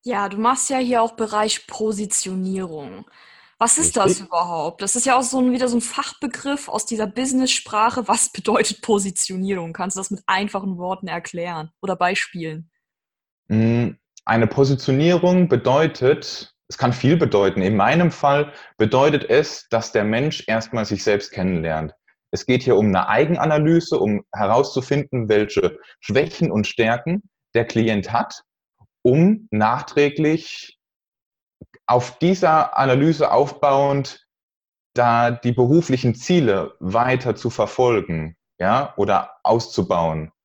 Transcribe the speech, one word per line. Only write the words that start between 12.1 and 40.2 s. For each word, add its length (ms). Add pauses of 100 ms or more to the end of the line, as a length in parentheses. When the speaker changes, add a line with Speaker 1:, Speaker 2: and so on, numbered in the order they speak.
Speaker 2:
Mm, 420 (340)
eine 220
Positionierung 1040
bedeutet, 1040 (140)
es 100
kann 160
viel 240
bedeuten. 420
In 160
meinem 340
Fall 400 (280)
bedeutet 500
es, 400
dass 240
der 120
Mensch 420
erstmal 400
sich 180
selbst 260
kennenlernt. 640 (380)
Es 160
geht 160
hier 160
um 80
eine 240
Eigenanalyse, 880
um 340
herauszufinden, 960
welche 500 (200)
Schwächen 520
und 160
Stärken 580 (280)
der 140
Klient 440
hat, 300 (600)
um 480
nachträglich 1300 (1080)
auf 320
dieser 600
Analyse 540
aufbauend 920 (720)
da 380
die 180
beruflichen 640
Ziele 640
weiter 560
zu 160
verfolgen, 840 (240)
ja, 360
oder 460
auszubauen. 880 (140)